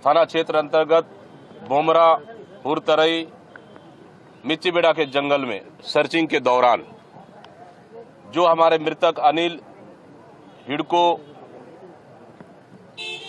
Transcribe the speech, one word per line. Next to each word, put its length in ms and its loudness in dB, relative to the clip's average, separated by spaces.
थाना 200 4
क्षेत्र 300 -4
अंतर्गत 600 0
बोमरा, 420 2
हुरतरई, 600 0
मिच्चीबेड़ा 480 0
के 140 -2
जंगल 380 0
में 160 -8
सर्चिंग 420 0
के 140 -2
दौरान 440 2
जो 160 0
हमारे 320 4
मृतक 420 -2
अनिल 400 0
हिडको, 360 -2